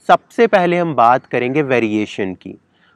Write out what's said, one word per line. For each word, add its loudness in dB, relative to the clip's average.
सबसे 2
पहले 0
हम -4
बात 2
करेंगे -2
वेरिएशन -2
की। -18